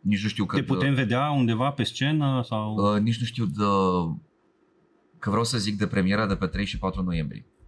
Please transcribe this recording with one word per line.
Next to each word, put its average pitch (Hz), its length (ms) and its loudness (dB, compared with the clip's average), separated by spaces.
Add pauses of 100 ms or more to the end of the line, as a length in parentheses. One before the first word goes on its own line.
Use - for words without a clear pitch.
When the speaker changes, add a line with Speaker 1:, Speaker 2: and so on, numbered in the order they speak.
Speaker 1:
nici 101 220 0
nu 110 60 0
știu 101 160 -2
că - 100 -4
Speaker 2:
Te 135 80 0
putem 135 300 0
vedea 127 380 2
undeva 127 400 2
pe 127 120 -2
scenă 135 640 0
sau? 107 280 -2
Speaker 1:
Uh, 104 260 2
nici 117 180 2
nu 120 60 -2
știu 113 200 -4
de... 95 180 -2 (1600)
Că - 100 -4
vreau 110 140 2
să 117 140 -2
zic 104 200 -2
de 101 100 0
premiera 101 400 2
de 98 80 0
pe 92 100 -4
trei 98 200 -2
și - 140 -6
patru 95 240 -2
noiembrie. 80 420 -4 (220)